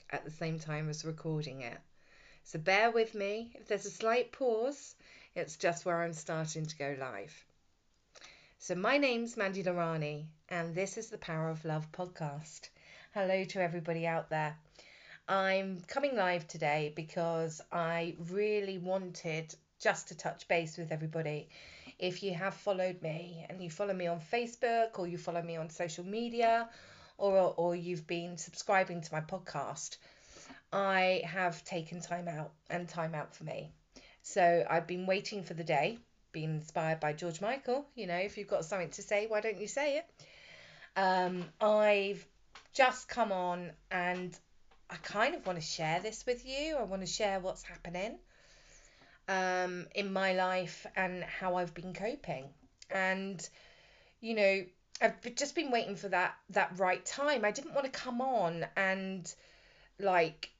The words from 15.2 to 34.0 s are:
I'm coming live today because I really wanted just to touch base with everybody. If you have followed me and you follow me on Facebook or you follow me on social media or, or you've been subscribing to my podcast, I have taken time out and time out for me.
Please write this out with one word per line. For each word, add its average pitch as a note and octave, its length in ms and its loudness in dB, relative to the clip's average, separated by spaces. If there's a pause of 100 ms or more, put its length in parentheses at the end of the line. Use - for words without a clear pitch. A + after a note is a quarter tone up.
I'm F#3+ 600 2
coming C#4 280 0
live F3+ 320 2
today D3+ 480 2
because E3 640 -2 (120)
I E3+ 420 0 (160)
really G3+ 480 0
wanted F3 800 -4 (240)
just - 300 0
to D#3+ 80 -14
touch - 300 -8
base E3+ 300 2
with D#3+ 140 -6
everybody. D#3 580 -4 (480)
If F3+ 260 -2
you G3 100 0
have F#3 200 -2
followed F#3 480 0
me E3 480 -6
and F#3 140 -8
you E3+ 60 -6
follow G3 240 -2
me F3+ 140 0
on E3+ 120 0
Facebook A#3 800 0
or F3 80 -2
you F3 100 -4
follow E3+ 240 -2
me E3 140 -6
on D#3+ 140 -4
social F3 360 -4
media A#3 640 2 (480)
or, F#3+ 380 6
or F3 200 2
you've F3 300 -4
been F3 320 -4
subscribing F#3 640 2
to D#3 120 -8
my D#3 80 0
podcast, D3+ 760 -6 (760)
I F#3+ 520 4
have E3+ 380 -2
taken E3+ 380 -6
time F3 260 -4
out D3+ 240 -6 (180)
and F3 180 -4
time E3 280 -4
out - 180 -6
for D#3 120 -14
me. - 260 -8 (500)